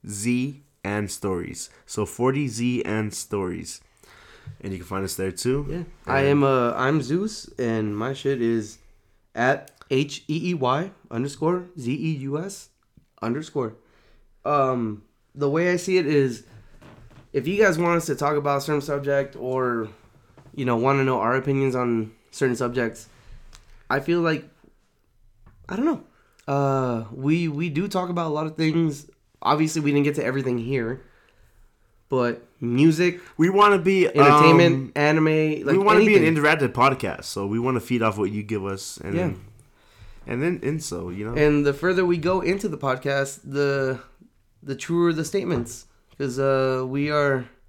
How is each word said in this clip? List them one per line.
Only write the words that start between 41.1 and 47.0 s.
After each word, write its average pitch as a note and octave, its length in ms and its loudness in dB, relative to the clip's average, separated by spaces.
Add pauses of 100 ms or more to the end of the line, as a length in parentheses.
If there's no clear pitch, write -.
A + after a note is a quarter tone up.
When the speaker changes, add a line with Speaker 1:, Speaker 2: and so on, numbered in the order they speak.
Speaker 1:
know? A#2+ 60 -6
Speaker 2:
And D3 300 4
the C#3+ 80 2
further F3+ 320 0
we F3 120 2
go F3+ 240 0
into G3 260 -2
the D#3 100 -6
podcast, C#3 680 -4
the, C#3 560 -2 (640)
the C#3 120 -8
truer E3+ 380 0
the D#3 120 -4
statements. D#3 600 -4 (320)
'Cause, C3+ 220 -4
uh, C3 480 2
we C#3+ 240 -2